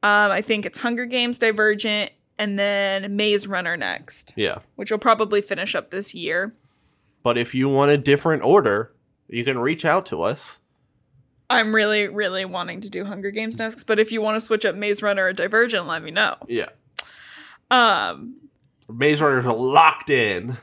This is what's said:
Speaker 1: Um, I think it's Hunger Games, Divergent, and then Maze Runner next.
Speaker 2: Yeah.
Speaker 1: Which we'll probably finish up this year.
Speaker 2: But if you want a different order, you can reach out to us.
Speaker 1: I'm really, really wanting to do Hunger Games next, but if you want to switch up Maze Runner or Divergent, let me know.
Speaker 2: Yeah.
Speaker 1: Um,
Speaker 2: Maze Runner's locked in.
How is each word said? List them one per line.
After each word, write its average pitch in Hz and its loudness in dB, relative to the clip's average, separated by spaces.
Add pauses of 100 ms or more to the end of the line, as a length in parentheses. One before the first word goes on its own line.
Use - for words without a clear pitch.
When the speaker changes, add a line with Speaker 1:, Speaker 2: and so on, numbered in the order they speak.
Speaker 1:
Um, 208 4
I 190 0
think 214 -2
it's - -10
Hunger 240 -4
Games, 240 -2
Divergent, 214 0 (280)
and 202 -2
then 202 -2
Maze 208 2
Runner 180 -4
next. - -8
Speaker 2:
Yeah. 104 -2 (180)
Speaker 1:
Which 208 -8
we'll 214 -2
probably 214 2
finish 196 -6
up - -6
this 202 -10
year. 175 -6 (680)
Speaker 2:
But 120 2
if 120 -2
you 131 2
want 139 4
a 147 6
different 143 2
order, 113 4 (360)
you 120 -6
can 131 -2
reach 147 -2
out 175 2
to 80 -6
us. - -6 (880)
Speaker 1:
I'm 220 0
really, 208 2
really 190 -4
wanting 180 -8
to 208 -14
do 196 -8
Hunger 196 -8
Games 220 -6
next, 220 -8
but 214 0
if 220 2
you 220 -4
want 214 0
to 220 -2
switch 220 -2
up 190 0
Maze 202 -2
Runner 196 0
or 185 0
Divergent, 202 0
let 160 -6
me 160 -12
know. 196 0 (120)
Speaker 2:
Yeah. 117 -4 (1000)
Speaker 1:
Um, 180 2 (520)
Speaker 2:
Maze 143 2
Runner's 131 4
locked 139 4
in. 117 0